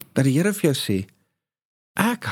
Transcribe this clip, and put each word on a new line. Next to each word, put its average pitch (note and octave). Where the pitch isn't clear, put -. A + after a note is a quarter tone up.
dat C3
die C3+
Here G3
vir F3
jou -
sê, G2
"Ek A#3